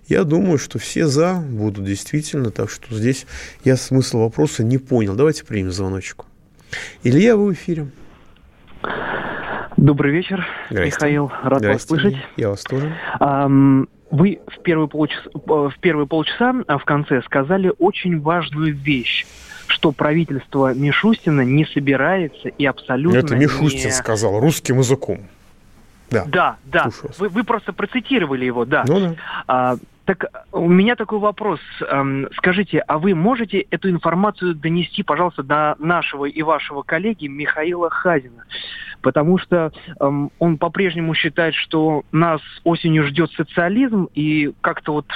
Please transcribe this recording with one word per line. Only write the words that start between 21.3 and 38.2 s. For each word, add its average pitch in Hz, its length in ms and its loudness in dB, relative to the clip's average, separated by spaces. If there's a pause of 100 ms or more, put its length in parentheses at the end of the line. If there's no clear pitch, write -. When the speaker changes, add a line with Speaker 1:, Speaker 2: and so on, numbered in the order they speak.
Speaker 2:
не 135 240 4
собирается 139 840 0
и 143 160 -4
абсолютно 131 520 0
Speaker 1:
Это 131 180 2
Мишустин 135 500 2
Speaker 2:
не 131 60 -2
Speaker 1:
сказал 110 480 0
русским 131 400 2
языком. 117 480 0 (840)
Да. 104 140 0
Speaker 2:
Да, 147 400 0
да. 147 180 2
Speaker 1:
Слушаю 127 240 -6
вас. 135 120 -14
Speaker 2:
Вы, 202 100 -2
вы 202 140 -2
просто 202 300 -2
процитировали 175 720 -2
его, 123 200 0
да. 131 200 0
Speaker 1:
Ну 156 140 2
да. 175 160 -2 (320)
Speaker 2:
А, 127 300 2 (280)
так, 190 200 -2 (260)
у 170 160 0
меня 190 280 6
такой 214 240 -4
вопрос. 202 400 -2 (280)
Эм, 135 480 0
скажите, 180 440 0
а 147 180 -2
вы 190 160 2
можете 202 460 0 (100)
эту 175 200 -2
информацию 180 680 0
донести, 165 480 -2
пожалуйста, 156 400 0
до 147 340 0
нашего 151 480 -4
и 143 160 -4
вашего 151 400 -2
коллеги 170 460 -4
Михаила 156 640 -2
Хазина? 127 520 -2 (580)